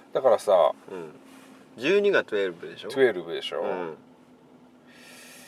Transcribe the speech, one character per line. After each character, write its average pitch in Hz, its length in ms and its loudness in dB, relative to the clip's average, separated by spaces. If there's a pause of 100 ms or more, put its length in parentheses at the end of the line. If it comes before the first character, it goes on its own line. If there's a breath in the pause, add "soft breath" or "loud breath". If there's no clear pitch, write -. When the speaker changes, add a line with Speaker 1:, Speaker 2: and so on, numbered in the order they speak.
(140)
Speaker 1:
だ 151 80 -2
か 131 80 4
ら 104 100 4
さ、 90 340 4 (180)
Speaker 2:
う - 20 -14
ん。 82 200 -14 (640 loud breath)
十 170 240 0
二 202 100 2
が 143 140 2
ト - 100 -6
ゥ 101 40 0
エ 98 80 0
ル 90 60 -6
ブ 82 140 -16
で 85 100 -16
し - 80 -14
ょ？ - 40 -12
Speaker 1:
ト - 80 -10
ゥ 135 60 4
エ 120 100 6
ル 90 100 -8
ブ 82 100 -12
で 69 80 -6
し - 120 -8
ょ？ 73 80 -4
Speaker 2:
う 90 40 -4
ん。 90 320 -6 (1500 loud breath)